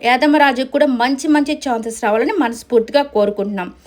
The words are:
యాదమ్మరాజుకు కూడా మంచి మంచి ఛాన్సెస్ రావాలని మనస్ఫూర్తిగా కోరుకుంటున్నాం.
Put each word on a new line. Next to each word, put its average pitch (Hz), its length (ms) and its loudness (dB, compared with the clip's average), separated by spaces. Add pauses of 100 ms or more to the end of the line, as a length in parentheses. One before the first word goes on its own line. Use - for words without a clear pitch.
యాదమ్మరాజుకు 262 680 2
కూడా 294 160 2
మంచి 269 420 -2
మంచి 294 260 2
ఛాన్సెస్ 226 500 -6
రావాలని 226 280 0
మనస్ఫూర్తిగా 240 680 0
కోరుకుంటున్నాం. 202 680 -4 (140)